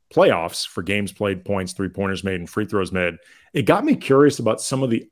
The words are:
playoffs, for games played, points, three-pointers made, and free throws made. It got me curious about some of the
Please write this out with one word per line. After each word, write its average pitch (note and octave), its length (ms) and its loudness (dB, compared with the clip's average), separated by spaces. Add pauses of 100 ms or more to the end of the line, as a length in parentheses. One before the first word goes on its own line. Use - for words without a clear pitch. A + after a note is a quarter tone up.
(120)
playoffs, G#2 540 2
for - 160 -10
games G2 300 -4
played, G2 320 -4
points, F#2 280 -4
three-pointers F#2+ 520 -6
made, F#2+ 160 -4
and E2+ 100 -12
free G#2+ 160 -4
throws F#2+ 260 -2
made. F2+ 220 -2 (380)
It C#3+ 100 -2
got F3 220 4
me D4+ 120 2
curious C#3 420 4
about A2+ 220 -2
some C3 220 -4
of C3 80 -2
the A2+ 220 -2